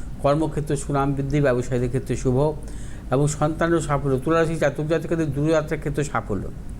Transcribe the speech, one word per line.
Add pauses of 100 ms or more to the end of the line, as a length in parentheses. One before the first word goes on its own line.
(200)
কর্মক্ষেত্রে
সুনাম
বৃদ্ধি,
ব্যবসায়ীদের
ক্ষেত্রে
শুভ (580)
এবং
সন্তানের
সাফল্য।
তুলা
রাশি
জাতক
জাতিকাদের
দূরযাত্রার
ক্ষেত্রে
সাফল্য। (300)